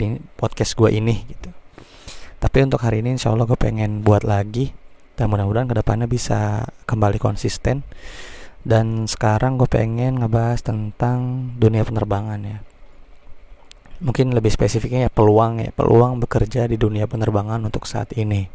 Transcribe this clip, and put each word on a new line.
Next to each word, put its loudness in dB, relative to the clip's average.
di, -2
podcast -2
gue 4
ini 0
gitu. -12
Tapi 4
untuk 0
hari 0
ini -2
insya 0
Allah 2
gue 0
pengen 0
buat 4
lagi 0
dan 2
mudah-mudahan 0
kedepannya 0
bisa -2
kembali 0
konsisten. -2
Dan 2
sekarang 0
gue 4
pengen 0
ngebahas 0
tentang -2
dunia 6
penerbangan -2
ya. -10
Mungkin 2
lebih 4
spesifiknya 0
ya 0
peluang 4
ya, -6
peluang 4
bekerja 0
di -2
dunia 0
penerbangan -2
untuk -4
saat -6
ini. 0